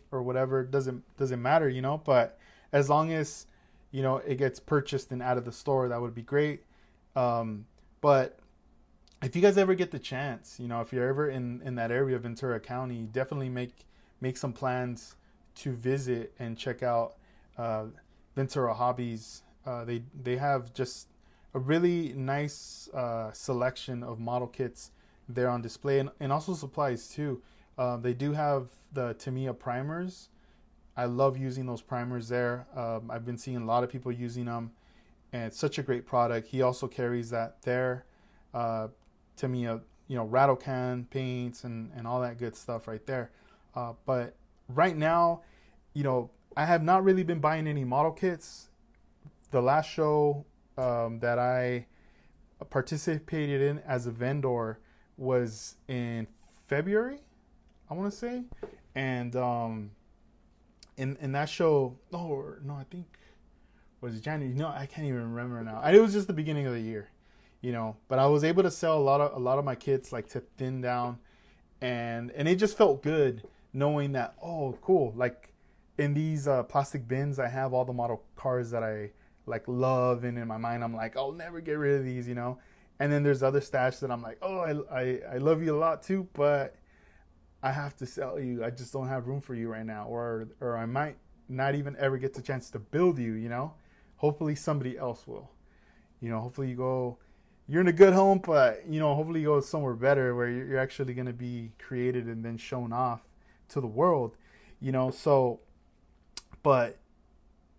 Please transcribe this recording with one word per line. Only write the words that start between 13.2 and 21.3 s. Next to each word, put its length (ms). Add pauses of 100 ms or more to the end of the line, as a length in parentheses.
make, 360 (360)
make 160
some 160
plans 640 (400)
to 160
visit 680
and 180
check 260
out, 320 (420)
uh, 280 (500)
Ventura 380
Hobbies. 720 (220)
Uh, 200
they, 180 (180)
they 140
have 380
just 340 (460)